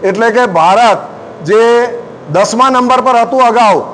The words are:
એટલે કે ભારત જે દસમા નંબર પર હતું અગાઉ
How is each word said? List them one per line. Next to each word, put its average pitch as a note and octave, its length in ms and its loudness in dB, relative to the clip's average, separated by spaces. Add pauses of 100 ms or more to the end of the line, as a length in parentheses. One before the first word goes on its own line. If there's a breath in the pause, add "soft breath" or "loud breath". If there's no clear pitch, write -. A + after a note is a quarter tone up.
એટલે G3+ 260 0
કે A#3+ 160 0
ભારત F#3+ 520 2 (460)
જે A#3 440 2 (440)
દસમા A#3+ 380 0
નંબર B3+ 300 0
પર B3 160 0
હતું A#3+ 260 0
અગાઉ A3 400 2 (120)